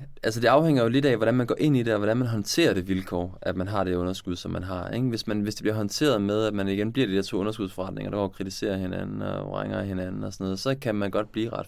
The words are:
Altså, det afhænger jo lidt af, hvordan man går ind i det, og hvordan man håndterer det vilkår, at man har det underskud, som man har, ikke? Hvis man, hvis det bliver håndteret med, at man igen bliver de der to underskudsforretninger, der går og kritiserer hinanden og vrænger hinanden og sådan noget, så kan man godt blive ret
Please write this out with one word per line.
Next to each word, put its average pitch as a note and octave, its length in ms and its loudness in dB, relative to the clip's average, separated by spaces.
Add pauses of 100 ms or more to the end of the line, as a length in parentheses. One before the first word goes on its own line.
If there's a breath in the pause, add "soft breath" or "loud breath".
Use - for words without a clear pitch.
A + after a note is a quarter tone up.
(240)
Altså, A2+ 160 0
det A#2+ 80 4
afhænger C#3 360 8
jo A2+ 60 4
lidt C#3 160 4
af, B2+ 120 4
hvordan A2 180 4
man B2 120 2
går - 120 2
ind C#3+ 180 4
i A#2+ 60 4
det, A2+ 100 2
og G#2 60 2
hvordan G#2+ 180 2
man B2+ 100 2
håndterer A2+ 460 2
det F#2 140 0
vilkår, F#2 540 -2
at F#2 140 -2
man F#2 120 -2
har G2+ 160 -2
det F2+ 120 0
underskud, F2+ 400 -2
som F2+ 160 -8
man F2+ 120 -4
har, F#2 260 -6
ikke? B2 180 -2
Hvis A2+ 200 -4
man, G#2+ 140 -2
hvis G#2 140 -2
det - 80 -10
bliver G#2+ 120 0
håndteret A2 460 2
med, G#2 240 2
at G#2 80 0
man G2 140 -2
igen G#2 260 0
bliver B2+ 140 2
de F#2+ 80 0
der G2 60 4
to G2+ 160 -4
underskudsforretninger, G2+ 760 -4
der G2+ 60 -4
går G#2 60 0
og F#2+ 100 -4
kritiserer F#2+ 440 -4
hinanden F#2+ 440 -4
og G2 300 -6
vrænger G2+ 320 -4
hinanden G2 400 -6
og G2+ 100 -8
sådan - 120 -8
noget, F#2+ 140 -2
så C3+ 220 -2
kan A2+ 140 -2
man G2+ 160 -2
godt G#2+ 200 -2
blive A2 180 -2
ret - 180 -6